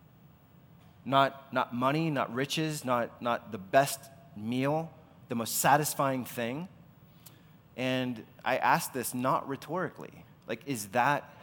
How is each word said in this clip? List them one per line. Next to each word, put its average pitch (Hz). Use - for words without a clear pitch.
Not, 135
not 123
money, 143
not 127
riches, 147
not, 120
not 120
the -
best 139
meal, 135
the 123
most 113
satisfying 139
thing. 127
And 127
I 127
ask 147
this 120
not 131
rhetorically. 139
Like, 117
is 113
that 123